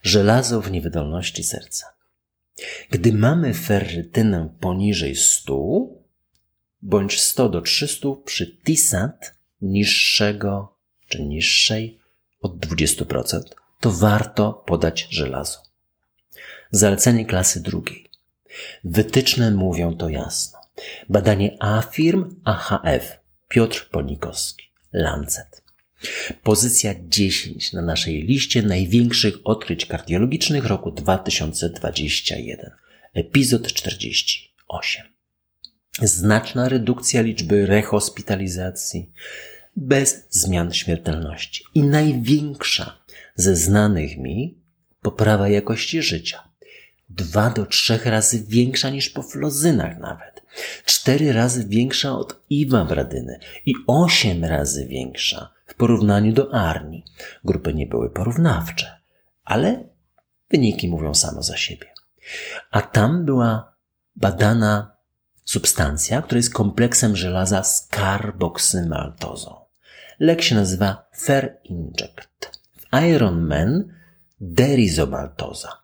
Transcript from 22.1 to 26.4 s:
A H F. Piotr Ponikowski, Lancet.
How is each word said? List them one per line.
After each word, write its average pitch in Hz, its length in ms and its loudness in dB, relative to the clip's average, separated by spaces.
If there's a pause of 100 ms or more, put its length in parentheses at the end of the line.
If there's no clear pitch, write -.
A 110 100 0
H - 300 -2
F. - 360 -2 (280)
Piotr - 420 2
Ponikowski, - 760 -6 (280)
Lancet. 73 680 -4 (800)